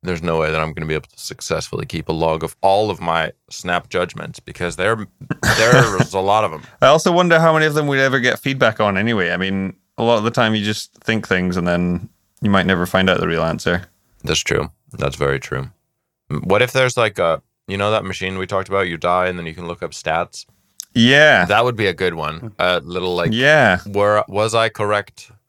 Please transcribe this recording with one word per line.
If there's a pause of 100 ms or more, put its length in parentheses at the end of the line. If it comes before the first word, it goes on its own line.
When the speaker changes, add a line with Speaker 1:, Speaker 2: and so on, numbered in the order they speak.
Speaker 1:
there's
no
way
that
I'm
gonna
be
able
to
successfully
keep
a
log
of
all
of
my (180)
snap
judgments
because
there,
Speaker 2:
<laughs> (500)
Speaker 1:
there's
a
lot
of
'em. (180)
Speaker 2:
I
also
wonder
how
many
of
them
we'd
ever
get
feedback
on
anyway.
I
mean, (220)
a
lot
of
the
time
you
just
think
things
and
then (320)
you
might
never
find
out
the
real
answer. (360)
Speaker 1:
That's
true. (200)
That's
very
true. (640)
M-,
what
if
there's,
like,
a, (260)
you
know
that
machine
we
talked
about?
You
die
and
then
you
can
look
up
stats. (500)
Speaker 2:
Yeah.
Speaker 1:
That
would
be
a
good
one.
A
little,
like,
Speaker 2:
Yeah.
Speaker 1:
were,
was
I
correct (180)